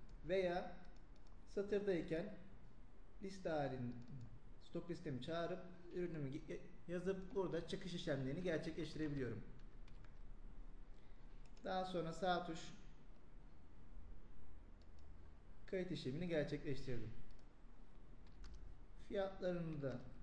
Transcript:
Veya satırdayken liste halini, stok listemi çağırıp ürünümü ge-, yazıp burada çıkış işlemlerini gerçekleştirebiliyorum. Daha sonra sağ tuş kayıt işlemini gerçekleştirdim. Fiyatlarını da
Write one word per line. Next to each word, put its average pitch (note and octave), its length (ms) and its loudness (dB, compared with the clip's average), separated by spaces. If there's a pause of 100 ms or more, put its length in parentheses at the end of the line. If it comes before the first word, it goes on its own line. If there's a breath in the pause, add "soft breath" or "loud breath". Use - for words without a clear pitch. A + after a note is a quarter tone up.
(280)
Veya F3+ 480 4 (800)
satırdayken G3 800 4 (880)
liste F#3+ 260 -2
halini, C3 420 2 (720)
stok E3+ 280 -2
listemi C#3+ 300 -2
çağırıp E3+ 380 2 (340)
ürünümü D#3+ 360 0
ge-, D#3+ 300 -4 (280)
yazıp F3+ 480 0
burada E3+ 320 4
çıkış F3+ 260 0
işlemlerini D3 500 2
gerçekleştirebiliyorum. D3+ 1000 2 (2250 loud breath)
Daha F#3 220 4
sonra E3+ 280 2
sağ F3+ 320 6
tuş D#3+ 140 0 (3000)
kayıt F#3 260 2
işlemini D3 360 2
gerçekleştirdim. C#3 840 6 (2000)
Fiyatlarını F3+ 720 2
da B2 180 2 (240)